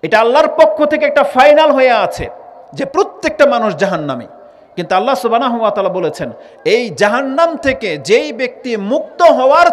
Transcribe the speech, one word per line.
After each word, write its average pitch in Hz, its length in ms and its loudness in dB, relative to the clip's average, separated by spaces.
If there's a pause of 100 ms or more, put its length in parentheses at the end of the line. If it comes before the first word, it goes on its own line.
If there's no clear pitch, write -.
এটা 214 180 0
আল্লাহর 254 280 2
পক্ষ 302 380 2
থেকে 294 200 -2
একটা 285 180 2
ফাইনাল 294 480 4
হয়ে 262 200 2
আছে 175 380 -2 (440)
যে 269 120 -8
প্রত্যেকটা 311 600 -2
মানুষ 226 300 0
জাহান্নামী। 147 500 -4 (500)
কিন্তু 180 200 -4
আল্লাহ 233 200 2
সুবহানাহু 240 440 -2
ওয়া 220 120 0
তাআলা 196 180 -2
বলেছেন, 170 420 -6 (340)
এই 226 240 0
জাহান্নাম 269 680 -2
থেকে 220 400 -4
যেই 240 360 0
ব্যক্তি 240 440 -8
মুক্ত 214 440 -6
হওয়ার 302 520 4